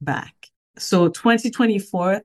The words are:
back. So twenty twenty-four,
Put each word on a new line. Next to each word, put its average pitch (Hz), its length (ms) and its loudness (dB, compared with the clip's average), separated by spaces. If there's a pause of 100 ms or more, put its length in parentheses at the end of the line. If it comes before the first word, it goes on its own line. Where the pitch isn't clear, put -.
back. 139 320 -8 (460)
So 175 300 2
twenty 294 420 2
twenty-four, 202 720 -2